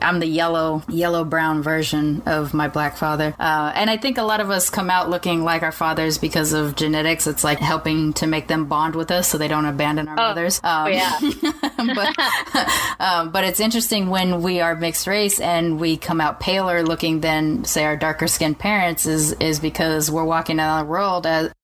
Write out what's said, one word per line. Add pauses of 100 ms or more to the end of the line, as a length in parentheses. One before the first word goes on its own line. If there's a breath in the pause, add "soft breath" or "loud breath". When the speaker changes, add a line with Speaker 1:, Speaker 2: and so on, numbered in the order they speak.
Speaker 1:
I'm
the
yellow,
yellow
brown
version
of
my
black
father.
Uh,
and
I
think
a
lot
of
us
come
out
looking
like
our
fathers
because
of
genetics.
It's,
like,
helping
to
make
them
bond
with
us
so
they
don't
abandon
our
Speaker 2:
Oh,
Speaker 1:
mothers.
Speaker 2:
oh, (160)
Speaker 1:
Um,
Speaker 2:
yeah.
Speaker 1:
<laughs>
but, (840 loud breath)
<laughs>
um,
but
it's
interesting
when
we
are
mixed
race
and
we
come
out
paler
looking
than,
say,
our
darker
skinned
parents
is,
is
because
we're
walking
down
the
world
as (120)